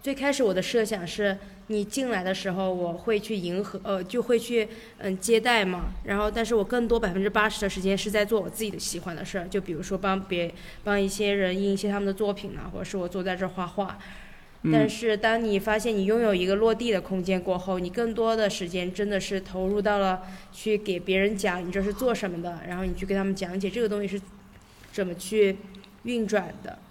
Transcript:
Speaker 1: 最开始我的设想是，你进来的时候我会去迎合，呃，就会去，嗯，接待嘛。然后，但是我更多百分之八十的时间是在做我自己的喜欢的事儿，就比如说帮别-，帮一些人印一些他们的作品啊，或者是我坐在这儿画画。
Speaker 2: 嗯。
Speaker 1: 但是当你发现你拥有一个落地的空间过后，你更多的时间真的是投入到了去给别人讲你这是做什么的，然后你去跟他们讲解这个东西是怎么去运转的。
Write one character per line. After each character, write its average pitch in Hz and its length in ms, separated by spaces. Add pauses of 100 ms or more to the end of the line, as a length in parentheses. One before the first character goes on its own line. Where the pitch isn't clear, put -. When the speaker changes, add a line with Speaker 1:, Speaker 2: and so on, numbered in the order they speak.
Speaker 1:
最 277 100
开 269 200
始 269 100
我 202 100
的 185 80
设 220 240
想 202 220
是， 196 320 (300)
你 208 160
进 254 260
来 190 120
的 185 120
时 190 160
候 185 240
我 175 180
会 208 260
去 214 180
迎 180 260
合， 196 220
呃， 190 180
就 233 180
会 240 160
去， 226 320 (300)
嗯， 190 200
接 220 220
待 214 240
嘛。 180 280 (120)
然 202 140
后， 208 100
但 226 160
是 233 100
我 202 100
更 233 240
多 233 100
百 208 140
分 190 100
之 208 80
八 214 180
十 214 120
的 196 100
时 196 100
间 196 160
是 196 140
在 208 140
做 208 160
我 175 100
自 220 140
己 208 60
的 - 60
喜 - 220
欢 175 160
的 170 100
事 190 140
儿， 170 80
就 196 140
比 185 120
如 156 100
说 190 140
帮 196 240
别-， 175 320 (300)
帮 202 180
一 196 80
些 202 240
人 190 240
印 196 160
一 196 40
些 202 120
他 202 120
们 196 60
的 196 60
作 202 220
品 196 240
啊， - 140
或 185 80
者 185 40
是 196 120
我 180 120
坐 185 140
在 185 140
这 185 100
儿 - 20
画 180 180
画。 196 300 (680)
Speaker 2:
嗯。 160 60
Speaker 1:
但 151 180
是 220 280
当 226 260
你 208 160
发 214 200
现 220 180
你 196 80
拥 214 160
有 214 140
一 180 100
个 196 120
落 226 180
地 233 180
的 185 80
空 185 220
间 185 200
过 185 160
后， 185 200
你 180 100
更 233 240
多 226 240
的 214 140
时 202 180
间 180 240
真 208 160
的 202 100
是 190 220
投 185 260
入 208 140
到 208 180
了 185 220 (320)
去 214 240
给 202 240
别 185 180
人 208 160
讲 185 320
你 180 60
这 196 100
是 202 100
做 240 220
什 190 160
么 170 120
的， 170 260
然 180 80
后 190 80
你 180 80
去 180 140
跟 196 100
他 196 80
们 196 100
讲 185 240
解 196 120
这 233 100
个 220 80
东 208 140
西 196 40
是 196 140 (720)
怎 196 120
么 175 100
去 196 420 (460)
运 233 240
转 190 260 (100)
的。 - 160 (120)